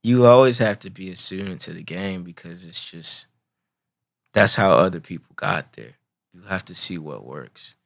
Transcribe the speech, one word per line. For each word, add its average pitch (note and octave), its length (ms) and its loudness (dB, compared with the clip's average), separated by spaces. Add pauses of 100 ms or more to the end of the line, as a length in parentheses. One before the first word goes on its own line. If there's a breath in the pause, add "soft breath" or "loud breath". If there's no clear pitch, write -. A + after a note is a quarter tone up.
you B2 220 4
always B2 340 8
have G#2+ 200 0
to - 100 -16
be F#2+ 220 -16
a F2+ 40 -14
student F#2+ 460 -6
to E2+ 120 -12
the E2+ 80 -16
game, F#2 420 -10
because F2 420 -20
it's E2 180 -10
just, - 420 -6 (1080)
that's G#2 220 4
how G2 180 2
other F2+ 260 2
people - 360 -16
got - 380 -6
there. A1 200 -20 (400)
You F2+ 80 -20
have F#2+ 240 -8
to F2+ 100 -16
see - 220 -6
what C#2+ 280 -12
works. C2 500 -18 (100)